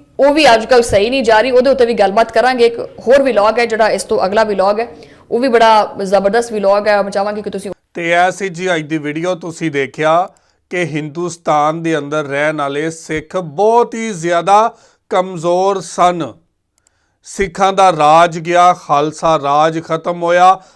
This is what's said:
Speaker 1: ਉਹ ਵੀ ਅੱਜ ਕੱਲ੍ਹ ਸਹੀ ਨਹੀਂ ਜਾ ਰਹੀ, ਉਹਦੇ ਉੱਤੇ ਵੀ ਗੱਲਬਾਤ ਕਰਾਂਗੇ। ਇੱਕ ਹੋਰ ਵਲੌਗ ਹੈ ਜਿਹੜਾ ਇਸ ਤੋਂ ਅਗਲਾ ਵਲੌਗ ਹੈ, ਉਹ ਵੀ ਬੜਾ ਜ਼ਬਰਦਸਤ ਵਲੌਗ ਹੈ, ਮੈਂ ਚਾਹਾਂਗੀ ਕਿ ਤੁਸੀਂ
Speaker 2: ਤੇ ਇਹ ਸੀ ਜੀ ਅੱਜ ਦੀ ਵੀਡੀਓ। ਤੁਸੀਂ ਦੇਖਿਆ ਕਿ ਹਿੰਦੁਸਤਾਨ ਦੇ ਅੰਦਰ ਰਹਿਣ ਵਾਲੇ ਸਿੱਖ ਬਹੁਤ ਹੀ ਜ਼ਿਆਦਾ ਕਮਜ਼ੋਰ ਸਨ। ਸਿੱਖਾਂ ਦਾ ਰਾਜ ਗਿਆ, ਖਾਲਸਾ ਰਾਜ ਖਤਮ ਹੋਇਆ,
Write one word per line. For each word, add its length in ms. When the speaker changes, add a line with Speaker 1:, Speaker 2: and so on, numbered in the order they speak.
Speaker 1:
ਉਹ 140
ਵੀ 200
ਅੱਜ 120
ਕੱਲ੍ਹ 180
ਸਹੀ 260
ਨਹੀਂ 140
ਜਾ 180
ਰਹੀ, 100
ਉਹਦੇ 180
ਉੱਤੇ 160
ਵੀ 80
ਗੱਲਬਾਤ 380
ਕਰਾਂਗੇ। 340
ਇੱਕ 140
ਹੋਰ 420
ਵਲੌਗ 380
ਹੈ 60
ਜਿਹੜਾ 240
ਇਸ 140
ਤੋਂ 220
ਅਗਲਾ 180
ਵਲੌਗ 360
ਹੈ, 80
ਉਹ 80
ਵੀ 80
ਬੜਾ 560
ਜ਼ਬਰਦਸਤ 500
ਵਲੌਗ 340
ਹੈ, 140
ਮੈਂ 100
ਚਾਹਾਂਗੀ 300
ਕਿ 80
ਤੁਸੀਂ 220
Speaker 2:
ਤੇ 180
ਇਹ 200
ਸੀ 180
ਜੀ 260
ਅੱਜ 60
ਦੀ 160
ਵੀਡੀਓ। 380
ਤੁਸੀਂ 360
ਦੇਖਿਆ 580
ਕਿ 160
ਹਿੰਦੁਸਤਾਨ 1000
ਦੇ 140
ਅੰਦਰ 260
ਰਹਿਣ 340
ਵਾਲੇ 340
ਸਿੱਖ 460
ਬਹੁਤ 580
ਹੀ 180
ਜ਼ਿਆਦਾ 640
ਕਮਜ਼ੋਰ 720
ਸਨ। 520
ਸਿੱਖਾਂ 500
ਦਾ 180
ਰਾਜ 480
ਗਿਆ, 340
ਖਾਲਸਾ 640
ਰਾਜ 460
ਖਤਮ 400
ਹੋਇਆ, 360